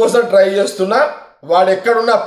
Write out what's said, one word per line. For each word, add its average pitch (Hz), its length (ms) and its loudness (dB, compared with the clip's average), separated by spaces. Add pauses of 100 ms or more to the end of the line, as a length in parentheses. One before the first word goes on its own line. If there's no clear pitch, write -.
కోసం 240 200 2 (100)
ట్రై 196 140 4 (120)
చేస్తున్నా. 202 420 -2 (520)
వాడు 185 240 2
ఎక్కడున్నా 226 380 0 (140)